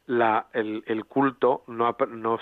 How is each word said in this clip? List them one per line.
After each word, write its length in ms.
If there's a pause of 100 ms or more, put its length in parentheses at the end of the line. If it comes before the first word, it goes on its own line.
la, 460
el, 340
el 200
culto 600
no 220
ha, 80 (100)
no 360